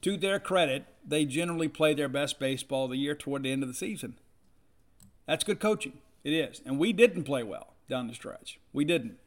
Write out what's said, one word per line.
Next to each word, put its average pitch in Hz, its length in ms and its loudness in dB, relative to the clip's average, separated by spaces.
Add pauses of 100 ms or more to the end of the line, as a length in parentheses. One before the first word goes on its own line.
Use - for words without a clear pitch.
To 196 140 0
their 196 240 0
credit, 170 460 2 (220)
they 151 180 2
generally 165 420 0
play 151 260 4
their 143 160 0
best 143 300 -2
baseball 135 460 -2
of 123 60 -4
the 127 60 -2
year 143 180 0
toward 139 280 -4
the 131 80 0
end 135 120 0
of 127 60 -4
the 127 40 -10
season. 185 420 -6 (1080)
That's 156 180 0
good 208 160 0
coaching. 208 400 0 (240)
It 147 100 -2
is. 156 320 -2
And 135 120 -2
we 196 160 4
didn't 196 300 6
play 131 180 -2
well 85 320 -10 (160)
down 127 180 -2
the 117 60 -10
stretch. - 460 -14 (140)
We 147 120 2
didn't. 147 420 -2